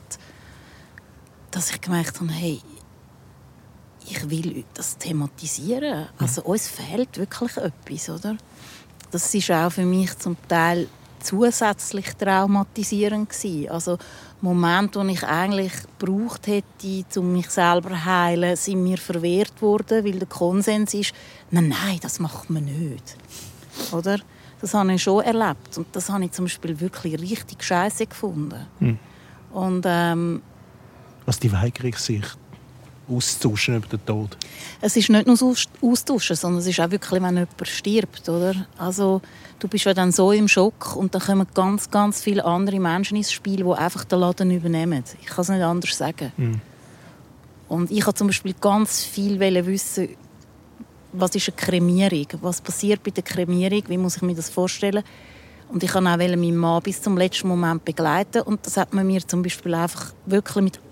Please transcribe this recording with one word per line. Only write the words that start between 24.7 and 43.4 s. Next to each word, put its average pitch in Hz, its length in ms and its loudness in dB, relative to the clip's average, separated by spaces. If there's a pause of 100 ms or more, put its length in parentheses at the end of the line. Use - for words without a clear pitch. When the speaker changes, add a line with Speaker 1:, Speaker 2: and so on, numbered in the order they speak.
Speaker 1:
habe 190 180 4
ich 175 80 2
schon 202 220 4
erlebt. 220 540 -2
Und 165 160 -8
das 185 160 -6
habe 202 160 -2
ich 175 60 -6
zum 185 140 -4
Beispiel 165 340 -6
wirklich 160 400 -6
richtig - 440 -8
scheisse 196 420 0
gefunden. 151 640 -6 (120)
Speaker 2:
Hm. 117 200 2 (520)
Speaker 1:
Und, 185 360 -2
ähm, 170 540 2 (840)
Speaker 2:
Also - 140 0
die 117 120 2
Weigerung, 117 440 0
sich 104 280 -4 (840)
auszutauschen 120 680 0
über 104 100 -4
den 107 180 -6
Tod? 107 320 -4 (440)
Speaker 1:
Es 214 140 0
ist 220 140 4
nicht 214 180 8
nur 240 80 8
das 254 80 4
Aus-, 254 240 2 (140)
Austauschen, 240 540 2
sondern 175 260 0
es 180 60 -2
ist 175 120 2
auch 170 120 2
wirklich, 185 300 0
wenn 180 140 2
jemand 175 320 -2
stirbt, - 640 -2
oder? 175 240 2 (240)
Also, 190 440 2 (380)
du 202 80 -4
bist 196 180 0
ja 196 80 6
dann 180 180 4
so 190 200 6
im 214 160 6
Schock - 480 2
und 185 200 0
dann 185 60 0
kommen 190 320 2
ganz, 196 380 0
ganz 208 300 2
viele 202 240 0
andere 190 340 2
Menschen 185 380 0
ins 208 140 -2
Spiel, 196 320 -4